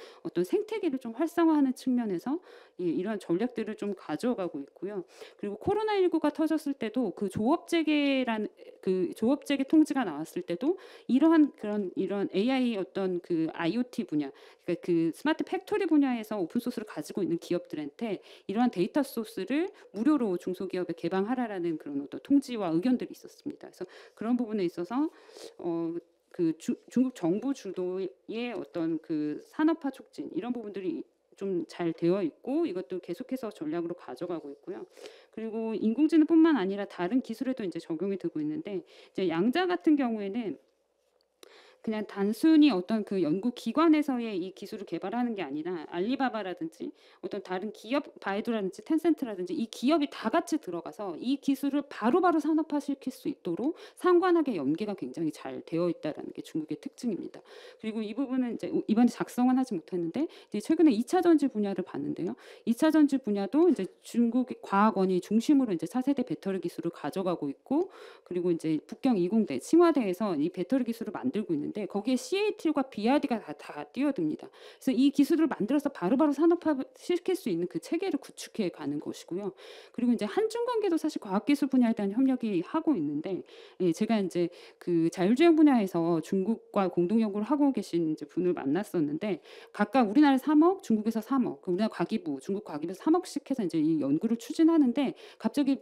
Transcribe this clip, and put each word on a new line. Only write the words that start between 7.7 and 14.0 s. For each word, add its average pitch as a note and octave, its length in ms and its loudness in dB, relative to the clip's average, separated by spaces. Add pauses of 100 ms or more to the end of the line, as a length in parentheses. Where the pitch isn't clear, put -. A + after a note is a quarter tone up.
그 F#3 340 0
조업재계 C#4 480 0
통지가 D4 400 4
나왔을 D#3+ 380 -6
때도 C#4 360 -2 (300)
이러한 D4+ 480 6
그런, G#3 400 -4
이런 F#3+ 380 -2
에이아이 A#3+ 440 2
어떤 F#3+ 440 -2
그 D#3+ 320 -2
아이오티 G#3+ 520 -2